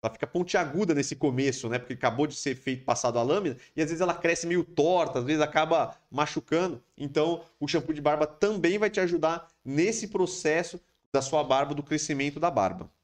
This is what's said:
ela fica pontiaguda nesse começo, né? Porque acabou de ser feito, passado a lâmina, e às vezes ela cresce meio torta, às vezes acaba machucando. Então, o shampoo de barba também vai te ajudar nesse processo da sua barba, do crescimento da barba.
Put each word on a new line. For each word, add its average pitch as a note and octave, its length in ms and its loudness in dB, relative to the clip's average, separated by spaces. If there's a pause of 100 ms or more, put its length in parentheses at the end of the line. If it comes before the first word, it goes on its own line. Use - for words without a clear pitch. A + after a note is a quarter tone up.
ela A2+ 120 -4
fica - 140 -6
pontiaguda F3 680 0
nesse C#3+ 220 -2
começo, C3 520 0
né? B2 120 -2
Porque - 140 -10
acabou B2+ 340 0
de C#3+ 80 -10
ser C3 180 -4
feito, B2+ 300 -6
passado A#2 340 0
a A#2+ 60 2
lâmina, D#3 320 0 (200)
e D3+ 60 0
às D#3 60 0
vezes E3 120 -4
ela F3 140 0
cresce E3+ 320 -2
meio F3 160 0
torta, D#3+ 560 2
às B2 60 -2
vezes D3+ 180 2
acaba D#3 540 2 (120)
machucando. D3+ 720 -2 (160)
Então, D#3 480 0 (140)
o D3 80 -4
shampoo D#3+ 260 0
de D3 80 -4
barba D3+ 280 2
também G3 500 0
vai G#3+ 100 2
te G3+ 120 -2
ajudar E3+ 480 0 (160)
nesse F#3 420 0
processo F3 760 -2 (320)
da C#3 80 2
sua D3+ 220 0
barba, C#3 320 2
do D3 80 -4
crescimento C#3+ 560 -4
da E3 140 0
barba. F#2 360 0 (160)